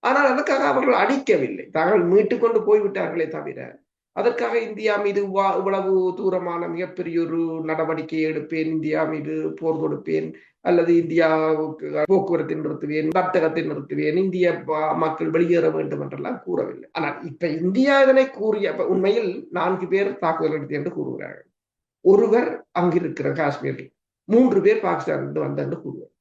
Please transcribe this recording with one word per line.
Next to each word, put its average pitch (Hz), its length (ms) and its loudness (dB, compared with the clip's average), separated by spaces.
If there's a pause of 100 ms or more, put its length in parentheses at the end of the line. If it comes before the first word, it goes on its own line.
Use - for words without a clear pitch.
ஆனால் 277 260 2
அதற்காக 277 380 2
அவர்கள் 254 300 2
அடிக்கவில்லை, 190 760 0
தாங்கள் 175 320 2
மீட்டு 208 360 4
கொண்டு 226 220 2
போய்விட்டார்களே 190 680 0
தவிர, 73 540 -12 (300)
அதற்காக 233 460 0
இந்தியா 214 380 -2
மீது 202 300 0
வா-, 196 300 2
இவ்வளவு 190 600 2
தூரமான 175 520 -2
மிகப்பெரிய 170 520 -4
ஒரு 160 160 -2 (280)
நடவடிக்கையை 156 680 -2
எடுப்பேன், 156 320 -4
இந்தியா 156 400 -2
மீது 156 480 -6
போர் 160 220 -2
தொடுப்பேன், 80 600 -4 (260)
அல்லது 170 360 2
இந்தியாவுக்கு 156 1080 0
போக்குவரத்தை 160 520 0
நிறுத்துவேன், 151 540 -4
வர்த்தகத்தை 160 600 0
நிறுத்துவேன், 151 460 -4
இந்திய 180 500 0
ப-, 156 280 -2
மக்கள் 160 360 -2
வெளியேற 165 400 2
வேண்டும் 151 300 -4
என்றெல்லாம் 147 420 -8
கூறவில்லை. - 500 -6
ஆனால் 147 300 -6
இப்ப 170 240 -8
இந்தியா 202 560 2
இதனை 262 280 6
கூறிய, 202 400 0
அப்ப 147 160 -2
உண்மையில் 196 640 0
நான்கு 175 360 -2
பேர் 190 320 0
தாக்குதல் 160 340 0
நடத்தி 143 220 -6
என்று 147 180 -4
கூறுகிறார்கள். - 540 -10 (540)
ஒருவர் 220 680 4 (120)
அங்கிருக்கிற 165 540 0
காஷ்மீரில், 139 600 -4 (320)
மூன்று 202 360 4
பேர் 214 240 2
பாகிஸ்தானிலிருந்து 143 540 -4
வந்த 71 240 -4
என்று 69 200 -6
கூறுவார். 65 280 -12 (100)